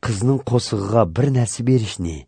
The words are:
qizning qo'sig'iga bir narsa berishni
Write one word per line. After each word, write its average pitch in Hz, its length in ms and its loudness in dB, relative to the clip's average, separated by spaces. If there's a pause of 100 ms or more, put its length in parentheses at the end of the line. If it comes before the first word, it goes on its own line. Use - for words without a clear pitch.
qizning 120 400 0
qo'sig'iga 113 580 0 (120)
bir 120 200 2
narsa 123 320 -2
berishni 98 520 0 (100)